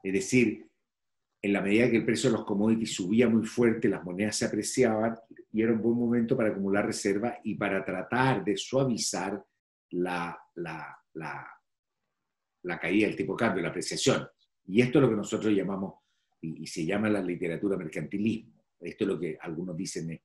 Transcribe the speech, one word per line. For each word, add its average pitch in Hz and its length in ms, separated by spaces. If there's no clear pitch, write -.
Es 95 120
decir, 110 520
en 101 120
la 95 80
medida 107 280
que 113 80
el 104 80
precio 120 240
de 110 80
los - 80
commodities 110 480
subía 107 340
muy 110 180
fuerte, 117 440
las 87 140
monedas 92 340
se 120 80
apreciaban, 113 720
y 110 100
era 113 120
un 110 80
buen 117 160
momento 120 400
para 110 120
acumular 98 360
reservas 104 580
y 104 120
para 95 280
tratar 107 640
de 98 100
suavizar 101 880
la, 87 500
la, 80 420
la, 80 340
la 87 180
caída 98 280
del - 80
tipo 95 180
de - 60
cambio, 95 240
la 82 60
apreciación. 90 560
Y 98 140
esto 127 180
es - 20
lo 127 80
que 113 60
nosotros 101 380
llamamos, 95 420
y, 80 240
y 80 40
se 85 180
llama 101 220
en 104 60
la 98 100
literatura 90 520
mercantilismo. 92 840
Esto 85 240
es 98 60
lo 90 100
que 80 220
algunos 85 340
dicen 82 360
es 80 140